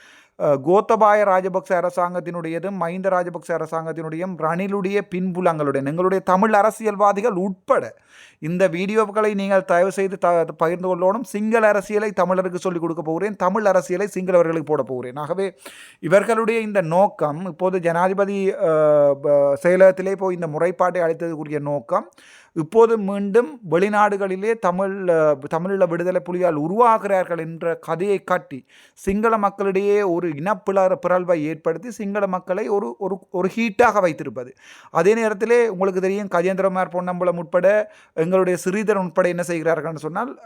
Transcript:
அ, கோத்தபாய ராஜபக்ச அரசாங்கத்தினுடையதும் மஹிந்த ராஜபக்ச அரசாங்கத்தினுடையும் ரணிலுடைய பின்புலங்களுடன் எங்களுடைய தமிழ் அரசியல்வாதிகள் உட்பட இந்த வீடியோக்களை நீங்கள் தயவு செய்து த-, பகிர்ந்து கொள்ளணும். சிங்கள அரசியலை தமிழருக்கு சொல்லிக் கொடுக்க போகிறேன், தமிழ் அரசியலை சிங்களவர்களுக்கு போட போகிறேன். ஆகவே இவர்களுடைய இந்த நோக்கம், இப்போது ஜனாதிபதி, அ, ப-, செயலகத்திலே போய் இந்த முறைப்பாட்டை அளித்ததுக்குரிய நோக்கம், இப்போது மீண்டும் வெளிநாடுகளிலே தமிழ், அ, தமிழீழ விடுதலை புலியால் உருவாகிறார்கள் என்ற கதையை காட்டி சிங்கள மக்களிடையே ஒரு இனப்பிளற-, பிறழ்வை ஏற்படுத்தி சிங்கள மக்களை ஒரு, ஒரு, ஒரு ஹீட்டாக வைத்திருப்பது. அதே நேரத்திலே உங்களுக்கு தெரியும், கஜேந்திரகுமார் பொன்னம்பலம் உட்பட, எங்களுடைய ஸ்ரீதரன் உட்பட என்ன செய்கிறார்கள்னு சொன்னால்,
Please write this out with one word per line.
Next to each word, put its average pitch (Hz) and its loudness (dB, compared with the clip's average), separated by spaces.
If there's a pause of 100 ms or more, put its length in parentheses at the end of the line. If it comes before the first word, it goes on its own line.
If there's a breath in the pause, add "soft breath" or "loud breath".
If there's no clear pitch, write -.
(420 soft breath)
அ, 147 4
கோத்தபாய 208 4
ராஜபக்ச 185 0
அரசாங்கத்தினுடையதும் 175 -4
மஹிந்த 180 -4
ராஜபக்ச 175 -2
அரசாங்கத்தினுடையும் 160 -6
ரணிலுடைய 196 -2 (140)
பின்புலங்களுடன் 165 0
எங்களுடைய 185 0
தமிழ் 196 4
அரசியல்வாதிகள் 208 2
உட்பட 185 -2 (460 soft breath)
இந்த 180 2
வீடியோக்களை 208 0
நீங்கள் 196 0
தயவு 180 2
செய்து 190 -4
த-, 170 2
பகிர்ந்து 175 -2
கொள்ளணும். 185 0
சிங்கள 220 0
அரசியலை 208 0
தமிழருக்கு 185 0
சொல்லிக் 180 -4
கொடுக்க 165 -4
போகிறேன், 175 -4
தமிழ் 196 -2
அரசியலை 185 0
சிங்களவர்களுக்கு 175 0
போட 143 0
போகிறேன். 123 -8
ஆகவே 175 -4 (440 loud breath)
இவர்களுடைய 220 2
இந்த 214 0
நோக்கம், 170 0
இப்போது 185 -2
ஜனாதிபதி, 190 0
அ, 185 0 (500)
ப-, 143 2
செயலகத்திலே 185 4
போய் 185 -4
இந்த 170 -6
முறைப்பாட்டை 175 0
அளித்ததுக்குரிய 160 -4
நோக்கம், 147 -4 (460 soft breath)
இப்போது 226 4
மீண்டும் 202 -2 (100)
வெளிநாடுகளிலே 202 0
தமிழ், 190 -2
அ, 156 4 (160)
தமிழீழ 185 0
விடுதலை 175 -2
புலியால் 180 -2
உருவாகிறார்கள் 185 2
என்ற 165 -6
கதையை 180 -2
காட்டி 180 -4 (340 soft breath)
சிங்கள 214 0
மக்களிடையே 202 0
ஒரு 170 0
இனப்பிளற-, 190 0
பிறழ்வை 180 0
ஏற்படுத்தி 160 -6
சிங்கள 202 -4
மக்களை 185 -4
ஒரு, 214 -2
ஒரு, 190 -6 (120)
ஒரு 180 -2
ஹீட்டாக 226 2
வைத்திருப்பது. 127 -4 (380 loud breath)
அதே 175 4
நேரத்திலே 226 2
உங்களுக்கு 185 -2
தெரியும், 196 -2
கஜேந்திரகுமார் 185 0
பொன்னம்பலம் 180 -2
உட்பட, 185 2 (220 soft breath)
எங்களுடைய 180 0
ஸ்ரீதரன் 196 -2
உட்பட 180 0
என்ன 175 -2
செய்கிறார்கள்னு 160 -2
சொன்னால், 175 -8